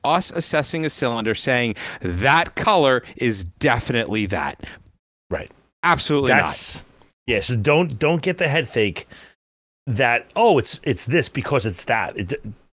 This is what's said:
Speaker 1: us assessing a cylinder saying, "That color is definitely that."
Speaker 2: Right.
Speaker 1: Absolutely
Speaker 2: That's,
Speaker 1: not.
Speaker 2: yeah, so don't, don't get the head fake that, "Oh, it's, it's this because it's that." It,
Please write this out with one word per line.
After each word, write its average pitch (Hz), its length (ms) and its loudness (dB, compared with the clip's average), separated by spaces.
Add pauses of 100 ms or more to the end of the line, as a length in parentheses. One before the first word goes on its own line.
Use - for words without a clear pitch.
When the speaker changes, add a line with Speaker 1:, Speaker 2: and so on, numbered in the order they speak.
Speaker 1:
us 175 280 0
assessing 160 520 -2
a 156 60 -2
cylinder 117 440 -2
saying, 120 420 0 (260)
"That 123 540 0
color 143 480 2 (120)
is 104 300 -2
definitely 113 800 0
that." 143 360 -6 (680)
Speaker 2:
Right. - 180 -6 (320)
Speaker 1:
Absolutely 147 500 2
Speaker 2:
That's, - 520 0
Speaker 1:
not. - 20 -20 (400)
Speaker 2:
yeah, 113 140 0
so 123 160 -2
don't, 147 420 2
don't 156 240 2
get 180 160 -2
the 165 120 0
head 143 180 0
fake 104 400 0 (800)
that, 120 480 0
"Oh, 208 220 6
it's, - 260 -2
it's - 220 -2
this 135 240 0
because 127 360 -2
it's 101 200 -4
that." 113 320 -2
It, 98 160 -4 (440)